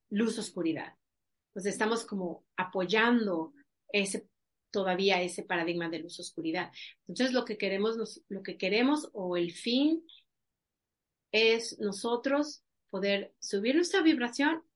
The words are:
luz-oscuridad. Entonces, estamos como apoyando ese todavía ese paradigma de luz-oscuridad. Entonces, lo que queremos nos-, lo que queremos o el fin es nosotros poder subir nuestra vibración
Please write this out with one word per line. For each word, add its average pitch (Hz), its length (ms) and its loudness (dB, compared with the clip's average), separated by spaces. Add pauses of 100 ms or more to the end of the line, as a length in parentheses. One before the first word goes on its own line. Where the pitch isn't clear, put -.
(100)
luz-oscuridad. 202 840 -2 (640)
Entonces, 196 180 -4
estamos 220 320 0
como 185 400 -6 (140)
apoyando 190 960 2 (340)
ese 202 400 -2 (480)
todavía 185 460 2
ese 180 200 -4
paradigma 170 460 -2
de 160 120 -6
luz-oscuridad. 170 720 -6 (380)
Entonces, 247 240 0
lo 240 140 2
que 214 100 -6
queremos 208 400 0
nos-, 214 320 -8
lo 196 140 -10
que 180 160 -10
queremos 247 560 2
o 180 240 -4
el 175 140 0
fin 294 520 0 (1300)
es 226 460 2
nosotros 240 840 -2 (280)
poder 196 480 -2
subir 214 360 0
nuestra 349 280 4
vibración 294 600 2 (140)